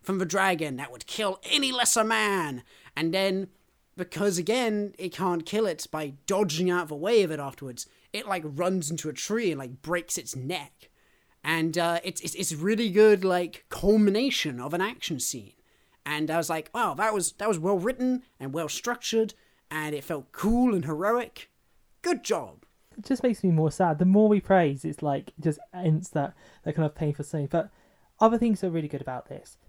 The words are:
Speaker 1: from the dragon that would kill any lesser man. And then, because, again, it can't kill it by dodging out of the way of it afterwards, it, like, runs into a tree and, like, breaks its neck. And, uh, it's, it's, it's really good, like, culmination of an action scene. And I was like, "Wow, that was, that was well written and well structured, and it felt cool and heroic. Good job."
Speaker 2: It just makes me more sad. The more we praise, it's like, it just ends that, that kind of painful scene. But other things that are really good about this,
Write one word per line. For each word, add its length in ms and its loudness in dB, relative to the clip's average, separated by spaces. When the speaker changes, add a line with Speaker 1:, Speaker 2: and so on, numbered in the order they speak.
Speaker 1:
from 160 -4
the 80 -2
dragon 500 0
that 140 -8
would 160 -16
kill 340 -4
any 220 2
lesser 320 2
man. 580 0
And 180 -2
then, 340 0
because, 420 -2
again, 600 0
it 160 -8
can't 320 -2
kill 200 0
it 240 -4
by 240 -6
dodging 440 2
out 140 0
of 40 -10
the 80 -8
way 260 4
of 80 0
it 100 -4
afterwards, 460 -10
it, 140 -8
like, 180 -4
runs 460 -2
into 180 -6
a 60 -6
tree 360 -2
and, 80 -2
like, 240 -14
breaks 360 -4
its 180 -10
neck. 520 -8
And, 320 0
uh, 280 2
it's, 160 -8
it's, 140 -8
it's 200 -4
really 360 0
good, 340 8
like, 440 0
culmination 920 2
of 140 -6
an 60 0
action 380 -4
scene. 360 -8
And 240 -2
I 60 0
was 140 0
like, 240 -6
"Wow, 200 0
that 200 0
was, 180 -2
that 160 -4
was 100 2
well 200 2
written 440 0
and 140 -8
well 160 -4
structured, 680 -2
and 240 -4
it 100 -6
felt 280 -8
cool 420 2
and 100 0
heroic. 640 -2
Good 220 0
job." 400 -4
Speaker 2:
It 80 -12
just 160 -2
makes 200 2
me 80 4
more 200 4
sad. 280 2
The 60 2
more 240 8
we 120 4
praise, 440 4
it's 180 -6
like, 280 -2
it 120 -16
just 160 0
ends 380 0
that, 240 -2
that 100 -4
kind 120 0
of 80 -4
painful 300 -4
scene. 260 -4
But 200 0
other 160 6
things 220 0
that 80 -2
are 20 -4
really 180 -2
good 140 -8
about 260 -10
this, 300 -18